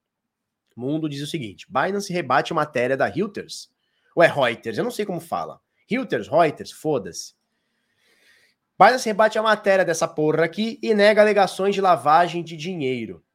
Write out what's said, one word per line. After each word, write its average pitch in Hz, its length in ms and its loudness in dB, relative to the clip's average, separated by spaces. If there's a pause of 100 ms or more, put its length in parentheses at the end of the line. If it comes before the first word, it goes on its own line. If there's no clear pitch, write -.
(760)
Mundo 151 320 -4
diz 143 140 -8
o 147 60 -8
seguinte: 113 420 -10
Binance 190 420 -4
rebate 156 420 0
matéria 135 440 -2
da 131 80 0
Reuters. 110 640 -8 (440)
Ou - 100 2
é 151 40 8
Reuters? 117 500 0
Eu 165 60 -4
não 240 80 -4
sei 208 140 -6
como 175 160 -8
fala. 80 400 -8 (280)
Reuters, 160 380 -4
Reuters, 147 440 2
foda-se. 110 640 -8 (1400)
Binance 233 300 6
rebate 214 300 2
a 214 40 -2
matéria 208 400 2
dessa 165 240 -2
porra 151 360 0
aqui 208 400 -4
e 226 100 0
nega 208 280 4
alegações 196 520 2
de 190 80 -2
lavagem 165 640 2
de 165 120 -14
dinheiro. 131 680 -8 (120)